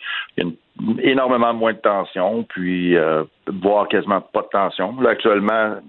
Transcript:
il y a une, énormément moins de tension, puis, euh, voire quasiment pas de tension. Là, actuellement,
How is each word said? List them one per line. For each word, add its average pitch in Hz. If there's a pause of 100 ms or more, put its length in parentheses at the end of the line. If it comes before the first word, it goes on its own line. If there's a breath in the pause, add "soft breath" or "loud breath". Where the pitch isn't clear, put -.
(380 loud breath)
il -
y 87
a -
une, -
énormément 127
moins 113
de 95
tension, 101
puis, 90
euh, 80 (380)
voire 101
quasiment 95
pas -
de -
tension. 98
Là, 123
actuellement, 107 (140)